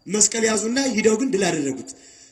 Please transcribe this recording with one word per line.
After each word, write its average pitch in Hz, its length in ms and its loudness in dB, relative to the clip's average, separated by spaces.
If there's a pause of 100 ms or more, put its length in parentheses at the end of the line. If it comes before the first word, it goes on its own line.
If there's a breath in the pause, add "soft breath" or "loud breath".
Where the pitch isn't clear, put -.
መስቀል 214 380 0
ያዙና 220 340 0 (100)
ሂደው 214 280 2
ግን 262 140 -2
ድል 190 140 0
አደረጉት። 143 460 -4 (420 loud breath)